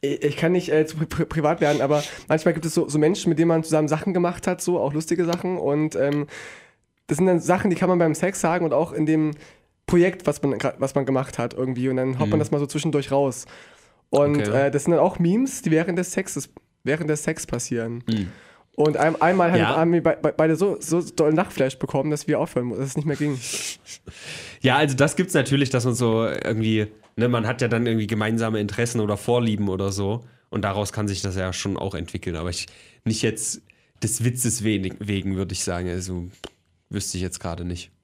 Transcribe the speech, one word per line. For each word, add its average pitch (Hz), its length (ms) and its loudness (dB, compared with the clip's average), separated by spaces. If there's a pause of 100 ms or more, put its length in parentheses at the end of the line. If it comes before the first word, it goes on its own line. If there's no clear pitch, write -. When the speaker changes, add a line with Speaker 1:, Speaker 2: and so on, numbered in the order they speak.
Speaker 1:
ich, 143 220 -4
ich 143 140 0
kann 165 160 2
nicht, 175 180 0
äh, 156 160 4
zu 160 100 -10
pri-, 156 100 -2
pri-, - 200 -2
privat 160 340 0
werden, 147 220 4
aber 143 200 2 (260)
manchmal 160 260 2
gibt 156 120 -4
es 156 80 -4
so, 170 140 2
so 147 100 0
Menschen, 175 300 2
mit 151 100 2
denen 165 100 4
man 165 160 4
zusammen 156 240 2
Sachen 156 240 -2
gemacht 175 340 0
hat, 180 140 -2
so 175 200 0
auch 139 120 0
lustige 160 320 0
Sachen. 175 340 -2
Und, 151 360 0
ähm, 143 320 0 (800)
das 147 120 0
sind 185 80 4
dann 180 140 4
Sachen, 180 300 2
die 170 60 2
kann 180 120 2
man 180 100 4
beim 165 160 4
Sex 180 260 -2
sagen 170 240 0
und 160 100 0
auch 165 180 2
in 156 140 0
dem 156 260 2 (540)
Projekt, 180 400 4
was - 160 -2
man 139 120 2
gra-, 110 240 -2
was 131 160 -2
man 139 120 2
gemacht 131 320 -2
hat 120 160 -2
irgendwie. 131 340 -2
Und 127 80 0
dann 127 220 -2
haut 151 100 2
man 107 100 2
Speaker 2:
Mhm. - 20 4
Speaker 1:
das 147 100 -2
mal 147 100 0
so 147 60 0
zwischendurch 143 460 -2
raus. 139 340 0 (640)
Und, 143 280 4
Speaker 2:
Okay. 131 280 2
Speaker 1:
äh, 139 40 2
das 143 140 -2
sind 175 80 2
dann 160 80 4
auch 175 180 2
Memes, 214 440 2
die 180 80 0
während 170 280 2
des 180 140 -4
Sexes, - 380 -6 (340)
während 151 240 0
des 151 140 0
Sex 160 240 -4
passieren. 117 640 -4
Speaker 2:
Mhm. 104 200 0 (480)
Speaker 1:
Und 151 200 4
ein-, 156 240 2
einmal 175 300 4
haben 143 80 4
Speaker 2:
Ja. 113 180 4
Speaker 1:
haben 165 160 4
wir 170 100 4
be-, 160 200 2
be-, 151 140 2
beide 160 180 4
so, 180 260 0
so 160 220 0
doll 156 320 2
Lachflash 151 440 0
bekommen, 139 320 -2
dass 151 180 -4
wir 147 100 2
aufhören 127 280 -2
mu-, 113 100 -4
dass 131 120 -4
es - 80 -6
nicht 151 100 -2
mehr 143 100 0
ging. 143 220 -2 (1200)
Speaker 2:
Ja, 127 160 4
also 143 200 2
das 139 200 2
gibt's 185 180 -2
natürlich, 139 360 2
dass 120 140 0
man 123 100 2
so 113 320 2
irgendwie, 107 600 0 (300)
ne, 120 120 2
man 113 180 2
hat 120 160 -2
ja 123 60 0
dann 117 180 2
irgendwie 113 200 0
gemeinsame 110 540 0
Interessen 113 400 -2
oder 104 160 0
Vorlieben 110 520 0
oder 95 240 -2
so. 101 320 -4 (260)
Und 104 120 -2
daraus 98 300 -2
kann 107 160 -2
sich 95 140 -4
das 95 140 -4
ja 92 160 -2
schon 98 240 -4
auch - 180 -6
entwickeln. 87 420 -8
Aber 85 140 -6
ich, - 160 -8 (380)
nicht 113 180 -2
jetzt - 400 -4 (400)
des - 220 -4
Witzes 123 400 -2
wenig, 98 360 0
wegen, 98 360 -2
würde 95 180 -4
ich - 100 -6
sagen. 90 240 -4
Also 90 380 -6 (640)
wüsste 98 280 -6
ich 90 40 -4
jetzt 92 180 -8
gerade 82 240 -8
nicht. 87 260 -10 (140)